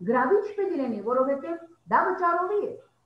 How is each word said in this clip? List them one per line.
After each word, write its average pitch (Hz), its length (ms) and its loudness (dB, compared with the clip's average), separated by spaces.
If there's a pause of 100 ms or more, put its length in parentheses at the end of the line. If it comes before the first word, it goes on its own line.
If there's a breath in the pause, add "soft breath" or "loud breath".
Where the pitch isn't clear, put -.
գրավիչ 247 460 2
պիտի 359 340 -2
լինի, 226 240 -4
որովհետև 277 640 -2 (180)
դա 226 200 2
վճարովի 370 560 0
է։ 254 120 -4 (340)